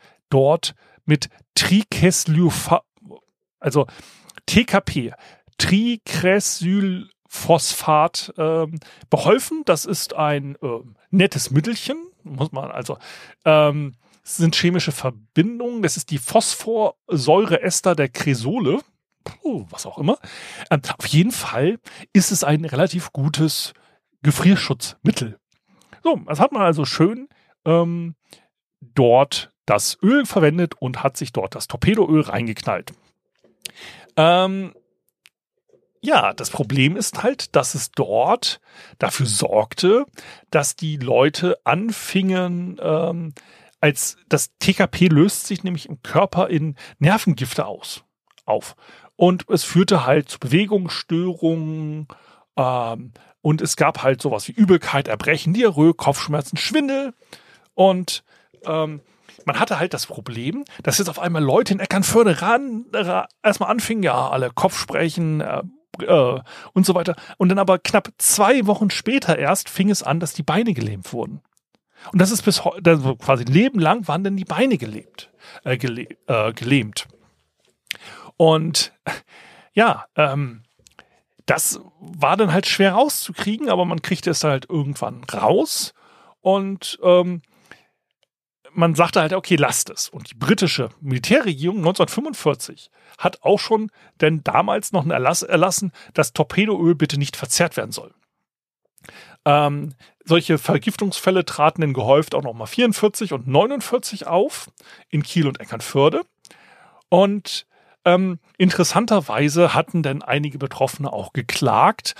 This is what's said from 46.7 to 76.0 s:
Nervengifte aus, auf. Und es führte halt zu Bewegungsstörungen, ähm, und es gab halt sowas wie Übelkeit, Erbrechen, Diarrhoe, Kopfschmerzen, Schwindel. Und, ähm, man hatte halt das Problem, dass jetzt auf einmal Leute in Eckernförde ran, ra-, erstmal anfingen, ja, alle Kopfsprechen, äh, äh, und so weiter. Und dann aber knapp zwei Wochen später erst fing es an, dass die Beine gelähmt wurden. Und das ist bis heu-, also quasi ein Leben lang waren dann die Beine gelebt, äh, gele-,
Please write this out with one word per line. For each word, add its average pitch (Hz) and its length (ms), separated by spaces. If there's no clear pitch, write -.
Nervengifte 147 680
aus, - 360
auf. - 300
Und 180 360
es 170 140
führte 170 420
halt 139 240
zu - 80
Bewegungsstörungen, 165 1700
ähm, 123 560
und 156 180
es 160 160
gab 156 260
halt 131 200
sowas 117 260
wie 143 40
Übelkeit, 175 560
Erbrechen, 147 440
Diarrhoe, 175 400
Kopfschmerzen, 147 640
Schwindel. 269 560
Und, 185 500
ähm, 156 380
man 143 160
hatte 202 180
halt 175 160
das - 120
Problem, 127 580
dass 135 160
jetzt 185 100
auf 156 100
einmal 170 240
Leute 151 300
in 196 80
Eckernförde 196 600
ran, 233 520
ra-, 185 360
erstmal 202 280
anfingen, 226 320
ja, 131 260
alle 131 220
Kopfsprechen, 160 920
äh, - 220
äh, 131 400
und 190 120
so 185 80
weiter. 175 220
Und 185 100
dann 196 100
aber 190 200
knapp - 400
zwei 214 480
Wochen 208 240
später 233 480
erst 147 320
fing 196 200
es 196 120
an, 151 180
dass 170 140
die - 80
Beine 190 320
gelähmt 104 380
wurden. 123 280
Und 180 80
das 190 100
ist 226 120
bis - 220
heu-, - 200
also 139 320
quasi 123 280
ein 123 80
Leben 226 280
lang 175 280
waren 165 160
dann 196 120
die 190 80
Beine 214 340
gelebt, - 520
äh, 127 120
gele-, 120 400